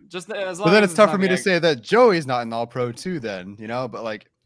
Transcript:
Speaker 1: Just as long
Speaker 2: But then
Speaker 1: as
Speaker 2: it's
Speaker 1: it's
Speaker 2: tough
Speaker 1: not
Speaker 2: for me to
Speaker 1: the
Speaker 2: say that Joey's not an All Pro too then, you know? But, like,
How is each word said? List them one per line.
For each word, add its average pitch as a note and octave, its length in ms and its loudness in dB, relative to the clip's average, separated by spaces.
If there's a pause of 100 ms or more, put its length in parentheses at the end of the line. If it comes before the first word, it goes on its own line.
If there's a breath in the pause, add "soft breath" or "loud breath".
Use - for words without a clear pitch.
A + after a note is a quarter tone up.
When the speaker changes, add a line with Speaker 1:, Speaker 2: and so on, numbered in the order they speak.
Speaker 1:
Just F3+ 240 -12
as F#3 280 -8
long G#3 80 2
Speaker 2:
But - 40 4
then G#3 120 6
Speaker 1:
as G3 40 4
Speaker 2:
it's E3+ 60 -4
Speaker 1:
it's D#3 40 -12
Speaker 2:
tough G#3+ 120 6
Speaker 1:
not - 60 -2
Speaker 2:
for F#3+ 40 0
me F#3+ 80 2
to F3+ 80 0
Speaker 1:
the F3 60 -2
Speaker 2:
say F3+ 180 0
that D3+ 220 0
Joey's G3 440 4
not B2 180 -2
an A2+ 100 -8
All A#2 120 -2
Pro A#2+ 260 -4
too E3+ 280 -8
then, G2+ 400 -10
you A2 80 -14
know? B2 200 -6
But, G#2+ 180 -10
like, G#2+ 260 -10 (140)